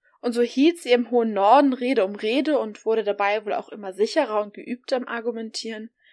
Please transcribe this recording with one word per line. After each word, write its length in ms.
Und 140
so 80
hielt 380
sie 120
im 200
hohen 220
Norden 400
Rede 300
um 120
Rede 420
und 280
wurde 180
dabei 420
wohl 80
auch 160
immer 240
sicherer 480
und 140
geübter 420
im 100
Argumentieren. 840